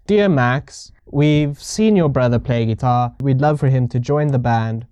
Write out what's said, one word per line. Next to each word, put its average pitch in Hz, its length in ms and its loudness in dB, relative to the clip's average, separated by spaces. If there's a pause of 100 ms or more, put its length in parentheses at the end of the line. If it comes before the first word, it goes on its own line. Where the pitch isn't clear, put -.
"Dear 202 240 2
Max, 131 600 -2 (220)
we've 147 500 0
seen 220 340 0
your 170 120 2
brother 127 300 0
play 117 280 -2
guitar. 120 540 -2
We'd 135 220 0
love 151 180 0
for 147 80 0
him 131 200 0
to 123 120 -4
join 147 280 0
the 135 100 0
band. 113 540 -2